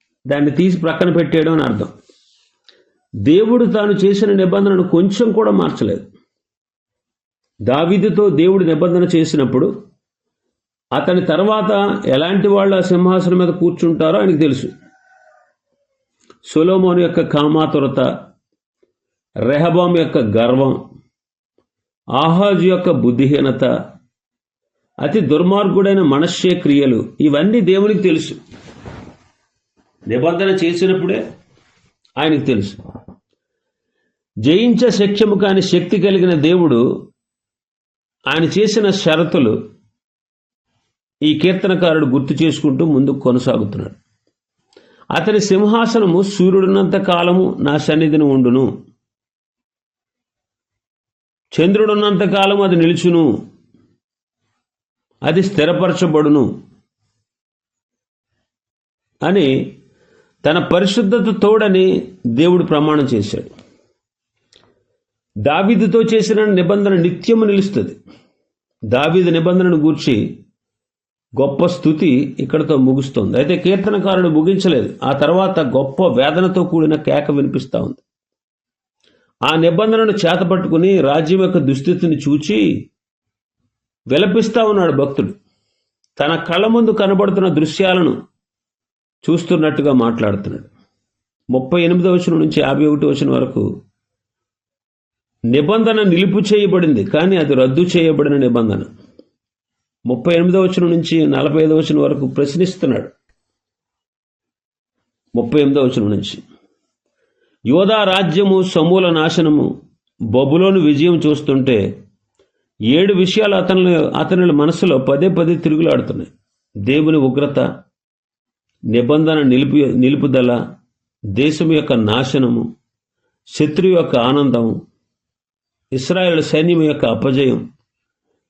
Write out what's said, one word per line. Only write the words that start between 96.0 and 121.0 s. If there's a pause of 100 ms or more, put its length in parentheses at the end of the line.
నిలుపు
చేయబడింది,
కానీ
అది
రద్దు
చేయబడిన
నిబంధన. (1200)
ముప్పై
ఎనిమిదవ
వచనం
నుంచి
నలభై
ఐదవ
వచనం
వరకు
ప్రశ్నిస్తున్నాడు. (2250)
ముప్పై
ఎనిమిదవ
వచనం
నుంచి, (1200)
"యోధా
రాజ్యము
సమూల
నాశనము, (400)
బబులోను
విజయం
చూస్తుంటే (800)
ఏడు
విషయాలు
అతని,
అతని
మనసులో
పదే
పదే
తిరుగులాడుతున్నాయి. (460)
దేవుని
ఉగ్రత, (1300)
నిబంధన
నిలిపి,
నిలుపుదల, (500)